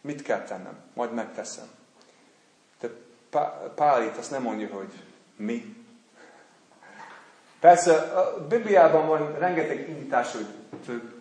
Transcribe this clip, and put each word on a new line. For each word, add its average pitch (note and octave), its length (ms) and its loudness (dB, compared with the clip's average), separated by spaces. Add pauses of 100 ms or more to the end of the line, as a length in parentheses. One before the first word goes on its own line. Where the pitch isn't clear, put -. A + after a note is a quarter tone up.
Mit C#3+ 220 -10
kell G2+ 200 -2
tennem? F#2+ 360 -14 (160)
Majd A#2 180 -4
megteszem. G#2+ 540 -10 (1120)
De A#2+ 100 -8 (400)
Pá-, - 440 -4
Pál C#3+ 280 2
itt A2 140 -6
azt A#2+ 140 -12
nem C#3 120 -6
mondja, A2 320 -4
hogy F#2+ 180 -10 (440)
mi. A#2 480 -8 (1800)
Persze, E3+ 340 10
a D#3 520 -2
Bibliában F3 600 6
van D3+ 320 0
rengeteg D3+ 500 -2
indítás, C3+ 440 -4
hogy A2 140 -8 (380)
több A#2 360 -10